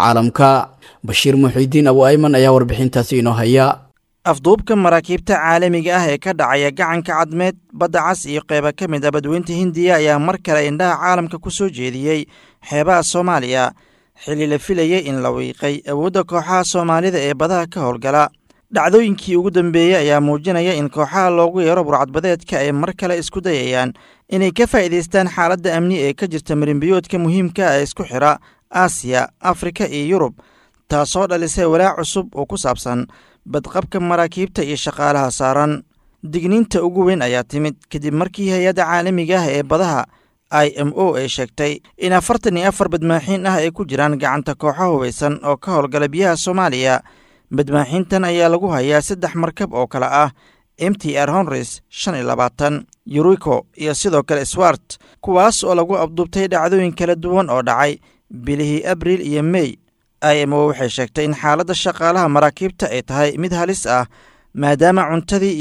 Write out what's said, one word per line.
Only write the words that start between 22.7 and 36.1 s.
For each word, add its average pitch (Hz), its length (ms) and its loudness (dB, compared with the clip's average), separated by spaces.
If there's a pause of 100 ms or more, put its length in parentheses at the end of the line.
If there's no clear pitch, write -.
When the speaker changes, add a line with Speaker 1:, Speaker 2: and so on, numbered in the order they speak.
Speaker 2:
mar 151 260 -2
kale 175 200 -4
isku 170 220 -8
dayayaan 127 520 -2 (360)
inay 190 220 0
ka 233 160 2
faa'iidaystaan 180 640 0
xaaladda 175 460 0
amni 175 260 0
ee 139 160 0
ka 202 80 -4
jirta 156 320 -4
marinbiyoodka 151 600 0
muhiimka 175 440 0
ah 147 160 2
ee 143 80 0
isku - 160 -8
xira 143 360 2 (360)
Aasiya, 127 540 0 (120)
Afrika 175 460 -4
iyo 143 240 -4
Yurub, 165 240 0 (560)
taasoo 151 400 0
dhalisay 170 340 -2
walaac 165 320 2
cusub 170 380 -6
oo 139 120 -6
ku 196 120 -10
saabsan 123 480 -4 (400)
badqabka 180 540 -4
maraakiibta 175 640 -2
iyo 147 100 -4
shaqaalaha 147 540 0
saaran. 143 520 0 (420)